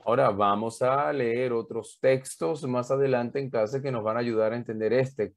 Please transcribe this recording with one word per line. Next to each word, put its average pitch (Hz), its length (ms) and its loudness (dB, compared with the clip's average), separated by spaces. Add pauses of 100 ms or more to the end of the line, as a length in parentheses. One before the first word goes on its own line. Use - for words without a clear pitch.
Ahora 120 280 4
vamos 104 500 0
a 139 320 0
leer 123 400 0
otros 113 480 -6
textos 139 600 0
más 123 260 -2
adelante 131 480 2
en 135 140 -4
clase 120 320 0
que 139 80 -4
nos 113 120 -4
van 110 140 0
a 120 40 0
ayudar 110 320 2
a - 20 -4
entender 110 380 -2
este 123 440 0